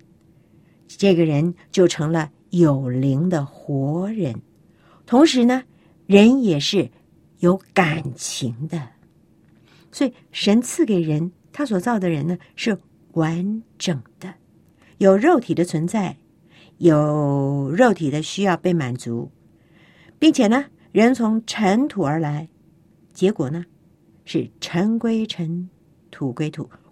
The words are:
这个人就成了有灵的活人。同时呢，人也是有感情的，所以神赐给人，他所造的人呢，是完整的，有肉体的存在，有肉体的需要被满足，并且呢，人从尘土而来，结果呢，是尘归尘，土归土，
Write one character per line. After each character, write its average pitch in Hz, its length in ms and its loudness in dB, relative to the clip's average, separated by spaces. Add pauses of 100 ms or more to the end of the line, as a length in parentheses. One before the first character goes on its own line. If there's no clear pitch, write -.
(840)
这 196 300 2
个 170 80 4
人 160 320 0 (160)
就 180 160 4
成 160 240 -4
了 160 180 -2 (200)
有 143 400 2
灵 135 400 0
的 151 160 -2
活 151 640 -4
人。 170 300 -6 (640)
同 269 200 6
时 254 200 4
呢， 254 180 0 (440)
人 226 360 6
也 165 160 0
是 147 320 -2 (480)
有 180 200 2 (140)
感 165 300 0 (120)
情 120 520 -8
的， 151 200 -10 (1040)
所 - 140 -2
以 - 80 -2 (180)
神 214 300 2
赐 311 240 -2
给 196 160 0
人， 156 300 -2 (200)
他 294 140 -6
所 214 140 -2
造 233 200 -2
的 180 100 -2
人 151 180 -4
呢， 175 100 -4 (180)
是 214 220 -4 (360)
完 175 500 -4 (160)
整 156 200 -4 (200)
的， 185 120 -16 (680)
有 196 180 6
肉 294 220 4
体 175 160 -4
的 165 100 0
存 165 220 -2
在， 175 280 -4 (640)
有 143 960 0
肉 240 160 4
体 156 200 -2
的 151 100 -4
需 196 220 -6
要 185 120 2
被 180 160 -2
满 139 220 -2
足， 123 380 -8 (880)
并 311 120 4
且 262 140 2
呢， 254 200 2 (260)
人 233 240 4
从 220 320 -2
尘 220 400 0
土 196 160 -4
而 151 160 -2
来， 151 280 -6 (640)
结 190 180 0
果 151 180 -4
呢， 170 160 -8 (600)
是 127 220 -4 (140)
尘 214 380 -2
归 226 260 -2
尘， 175 420 -8 (440)
土 135 200 -8
归 151 200 -6
土， - 180 -12 (220)